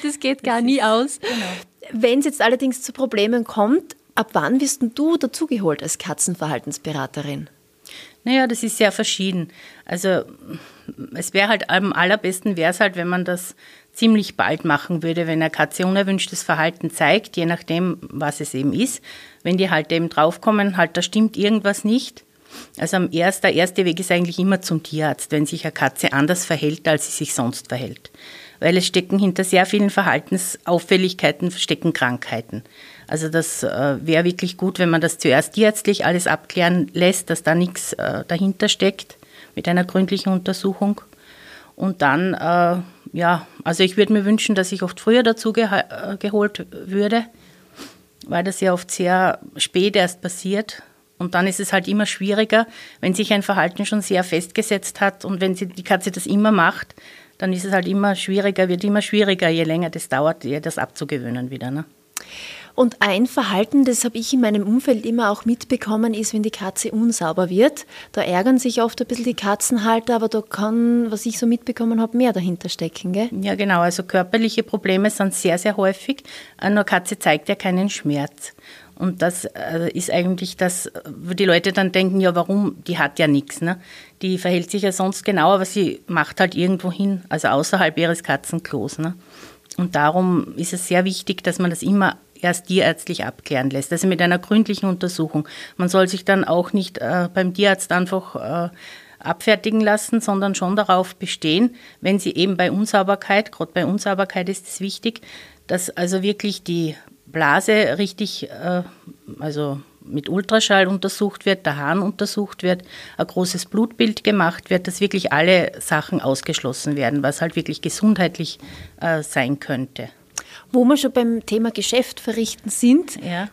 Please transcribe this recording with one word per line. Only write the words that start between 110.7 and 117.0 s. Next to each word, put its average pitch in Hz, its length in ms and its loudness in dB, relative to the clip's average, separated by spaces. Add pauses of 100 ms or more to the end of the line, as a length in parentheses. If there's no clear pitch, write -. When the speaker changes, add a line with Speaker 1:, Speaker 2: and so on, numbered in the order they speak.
Speaker 2:
untersucht 196 580 -2
wird, 190 220 0
der 147 100 -2
Harn 147 240 0
untersucht 202 640 -4
wird, 180 200 0 (340)
ein 165 100 -2
großes 180 400 -2
Blutbild 226 580 0
gemacht 180 460 0
wird, 180 160 0
dass - 140 -6
wirklich 196 320 0
alle 165 480 4
Sachen 156 400 -2
ausgeschlossen 135 760 -2
werden, 139 280 0